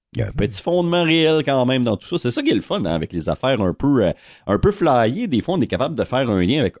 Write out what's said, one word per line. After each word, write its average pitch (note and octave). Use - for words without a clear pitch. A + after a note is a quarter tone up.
il -
y -
a G#2
un -
petit -
fondement F3
réel D#3+
quand C3+
même C3
dans A2+
tout -
ça. F3
C'est B2
ça F#3+
qui C#4+
est -
le G#2
fun, F3
hein, E2
avec D#2+
les E2
affaires A#2+
un F2+
peu, C3
euh, D#2+
un G2+
peu G3+
flyées. D3+
Des C3+
fois, -
on -
est B2+
capable C#3+
de A#2
faire B2
un G2
lien A2+
avec « G2